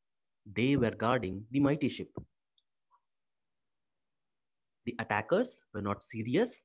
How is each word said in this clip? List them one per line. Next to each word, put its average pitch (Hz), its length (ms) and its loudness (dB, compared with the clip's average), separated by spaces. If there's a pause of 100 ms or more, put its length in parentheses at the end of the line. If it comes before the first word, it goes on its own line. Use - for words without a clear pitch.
(560)
They 131 200 4
were 120 140 4
guarding 107 600 0
the 139 80 2
mighty 143 280 2
ship. - 220 -8 (2750)
The 117 120 -4
attackers 117 720 0
were 101 100 -6
not 101 200 -2
serious 123 640 -2